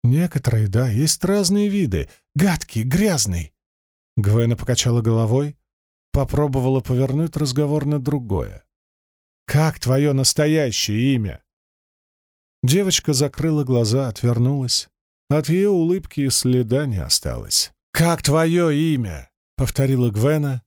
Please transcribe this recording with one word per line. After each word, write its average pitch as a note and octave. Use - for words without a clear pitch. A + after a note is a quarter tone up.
«Некоторые, B2
да, A#2
есть B2+
разные G3+
виды. B2
Гадкий, D#3+
грязный». B2+
Гвена A2+
покачала A#2+
головой, A2+
попробовала C3+
повернуть C3+
разговор D3
на D3
другое. G#2
«Как D#3
твоё C#3
настоящее C3+
имя?» G2+
Девочка F3
закрыла D3
глаза, B2
отвернулась. A#2+
От D3+
её G3
улыбки F3
и C3+
следа B2+
не A2+
осталось. A#1+
«Как E3
твоё E3
имя?» C3
повторила C3
Гвена. C3+